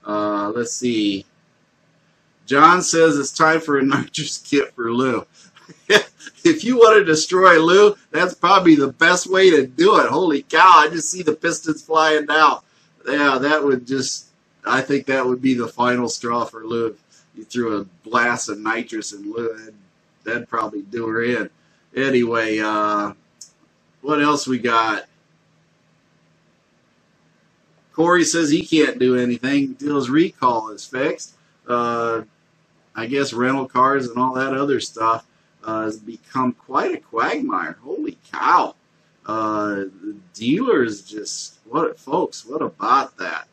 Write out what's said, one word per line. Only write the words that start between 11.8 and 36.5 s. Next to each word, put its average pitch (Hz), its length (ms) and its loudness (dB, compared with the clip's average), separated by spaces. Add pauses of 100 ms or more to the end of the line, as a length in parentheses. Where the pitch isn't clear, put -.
flying 156 440 2
down. 151 340 2 (480)
Yeah, 143 300 0
that 147 260 0
would 123 220 0
just, 131 400 -6 (400)
I 127 160 0
think 139 240 -2
that 135 180 -2
would 127 160 -2
be 131 140 2
the 120 140 -4
final 123 380 -2
straw 117 380 -4
for 113 220 -14
Lou. 117 220 -4
If 107 80 -10 (380)
you 110 100 -18
threw 113 360 -4
a 98 40 -12 (220)
blast 117 440 -2
of 101 80 -8
nitrous 110 560 -8
in 101 180 -14
Lou, 113 240 -8
that'd, 110 180 -20 (500)
that'd 117 260 -8
probably 107 320 -6
do 113 240 -8
her 113 160 -2
in. 117 260 -2 (480)
Anyway, 117 640 0
uh, 107 560 -2 (880)
what 147 180 -2
else 147 260 0
we 127 120 -2
got? 113 480 -2 (3000)
Corey 170 300 4
says 160 260 0
he 156 160 0
can't 139 320 2
do 127 180 2
anything 127 520 -2
until 143 280 -6
his 123 140 -2
recall 127 600 0
is 104 140 -18
fixed. - 520 -6 (300)
Uh, 117 560 -2 (720)
I 117 120 -8
guess 139 260 -4
rental 131 340 -2
cars 135 420 0
and 117 100 -8
all 127 160 -2
that 135 180 -4
other 135 280 -2
stuff, 113 460 -4 (380)
uh, 110 200 -6
has 107 140 -8
become 120 540 -6